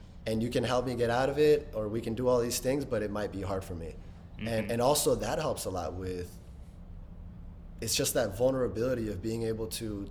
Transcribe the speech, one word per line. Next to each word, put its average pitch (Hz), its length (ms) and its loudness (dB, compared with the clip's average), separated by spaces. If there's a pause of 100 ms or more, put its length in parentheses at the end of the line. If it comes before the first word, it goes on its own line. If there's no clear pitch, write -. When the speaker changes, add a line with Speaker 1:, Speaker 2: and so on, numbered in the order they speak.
(260)
Speaker 1:
and 110 160 2
you 120 80 0
can 160 140 2
help 127 200 2
me 127 120 -2
get 120 140 4
out 131 180 4
of 143 100 0
it, 151 340 6
or 107 140 -2
we 113 140 0
can 113 140 -2
do 127 120 0
all 123 140 8
these 117 180 0
things, 135 260 2
but 110 200 0
it 101 80 -2
might 104 180 -2
be 98 100 -6
hard 95 220 -2
for 87 140 -8
me." 80 180 -8 (520)
And, - 20 -2
Speaker 2:
Mm-hmm. 110 240 0
Speaker 1:
and 117 100 2
also 143 320 6
that 113 240 0
helps 139 280 -2
a 98 40 -2
lot 85 240 -4
with, 90 420 -6 (1400)
it's 113 140 -2
just - 200 2
that 107 220 2
vulnerability 120 720 2
of 92 140 -4
being 113 220 0
able 110 240 -2
to 104 420 -4